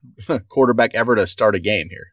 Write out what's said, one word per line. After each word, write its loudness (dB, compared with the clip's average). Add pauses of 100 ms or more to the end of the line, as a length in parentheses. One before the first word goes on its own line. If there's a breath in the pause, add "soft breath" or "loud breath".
(160)
<laughs> -6
quarterback 2
ever 0
to 2
start 2
a -4
game -2
here, -20